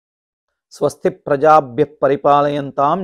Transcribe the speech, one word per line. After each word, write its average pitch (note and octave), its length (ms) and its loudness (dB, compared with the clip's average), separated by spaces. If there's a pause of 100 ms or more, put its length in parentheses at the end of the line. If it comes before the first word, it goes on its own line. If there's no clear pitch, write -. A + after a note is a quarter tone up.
(760)
"స్వస్తి C#3+ 340 -4 (160)
ప్రజాభ్య C#3+ 580 2 (180)
పరిపాలయంతాం C#3+ 1000 0